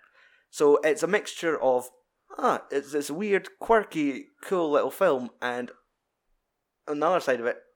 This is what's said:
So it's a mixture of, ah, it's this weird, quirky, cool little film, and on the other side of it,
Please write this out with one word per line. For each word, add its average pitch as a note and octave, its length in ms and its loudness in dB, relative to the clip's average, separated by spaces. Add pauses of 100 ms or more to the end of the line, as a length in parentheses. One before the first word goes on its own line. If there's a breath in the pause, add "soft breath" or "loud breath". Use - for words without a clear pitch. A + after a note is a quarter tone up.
(500 soft breath)
So D3 280 4
it's D#3 240 0
a E3 60 0
mixture E3+ 520 -2
of, B2 300 0 (480)
ah, A3+ 320 0
it's C#3 220 -4
this D3 180 -2
weird, F#3+ 380 -2 (120)
quirky, D#3 680 0 (140)
cool E3+ 300 0
little C3 180 2
film, C3+ 400 0 (100)
and B2 300 -6 (1200)
on D3 100 -4
the D3+ 80 0
other F3 140 2
side B2+ 200 0
of A#2 60 -4
it, A#2+ 120 -2 (180)